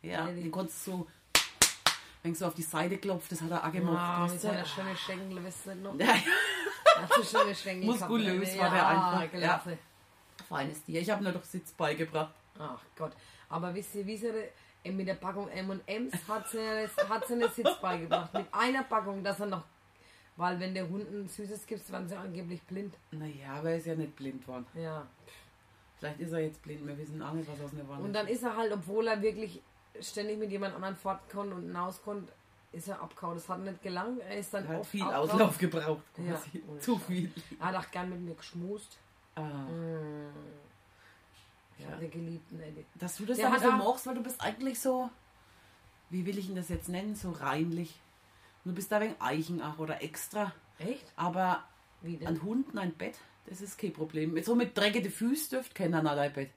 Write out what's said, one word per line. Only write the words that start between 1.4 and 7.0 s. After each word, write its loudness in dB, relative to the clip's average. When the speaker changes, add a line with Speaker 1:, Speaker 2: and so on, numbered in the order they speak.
Speaker 1:
wenn 0
du -2
so -2
auf 0
die -6
Seite 0
klopft, -4
das -6
hat -2
er 0
auch 0
gemacht, 2
Speaker 2:
Ja, 2
Speaker 1:
weißt 2
Speaker 2:
mit -4
Speaker 1:
du? 2
Speaker 2:
seiner 0
schönen -4
Schenkel, -6
weißt -10
du -8
noch? -8
Speaker 1:
<laughs> -6
Ja, 4
ja. 6